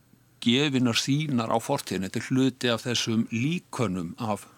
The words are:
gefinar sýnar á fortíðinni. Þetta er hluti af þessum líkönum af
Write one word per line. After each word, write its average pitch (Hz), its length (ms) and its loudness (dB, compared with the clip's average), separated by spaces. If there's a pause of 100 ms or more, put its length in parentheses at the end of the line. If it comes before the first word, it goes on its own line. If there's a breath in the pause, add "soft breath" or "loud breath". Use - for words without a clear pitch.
(420)
gefinar 127 560 4
sýnar 139 560 0
á 117 80 4
fortíðinni. 95 480 -2
Þetta 120 100 -4
er - 80 -8
hluti 131 440 2
af 113 100 -2
þessum 117 480 0
líkönum 110 880 -2
af 104 280 -4 (120)